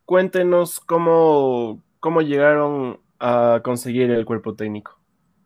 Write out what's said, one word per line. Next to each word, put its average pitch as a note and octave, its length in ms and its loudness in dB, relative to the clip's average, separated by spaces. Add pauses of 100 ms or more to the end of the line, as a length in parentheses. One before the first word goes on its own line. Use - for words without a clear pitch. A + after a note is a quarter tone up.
cuéntenos F3+ 760 0
cómo, D3+ 1000 0 (180)
cómo E3 220 0
llegaron D3 800 0 (200)
a A#2+ 440 2
conseguir B2 480 -2
el A#2 120 0
cuerpo A2 300 -8
técnico G#2+ 440 -10 (480)